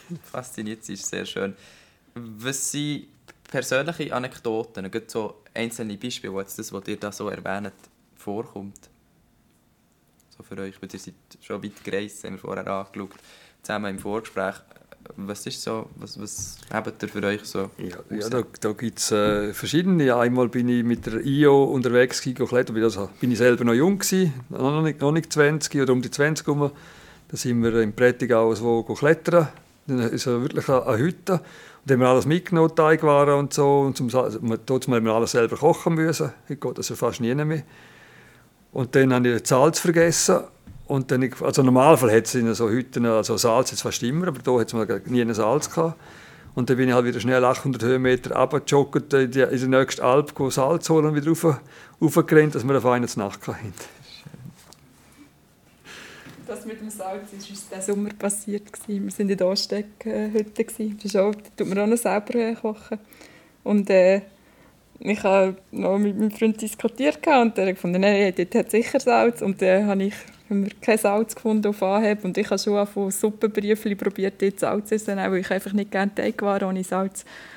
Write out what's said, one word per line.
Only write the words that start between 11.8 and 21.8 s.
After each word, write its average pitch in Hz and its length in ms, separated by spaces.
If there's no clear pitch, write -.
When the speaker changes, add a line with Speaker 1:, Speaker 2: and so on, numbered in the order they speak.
Speaker 1:
gereist, 101 400
haben 95 120
wir 92 40
vorher 98 260
angeschaut, 98 460
zusammen 104 300
im 95 80
Vorgespräch. 101 560
Was 98 280
ist - 160
so, 110 360
was, - 220
was - 380
habt - 320
ihr 104 60
für 101 140
euch 101 200
so 95 340
Speaker 2:
Ja, 92 200
Speaker 1:
raus? - 120
Speaker 2:
ja, 107 200
da, 120 140
da 110 100
gibt's, - 400
äh, 104 420
verschiedene. 156 640
Einmal 123 320
bin 123 220
ich 120 140
mit 117 220
der 110 200
io 139 400
unterwegs 123 560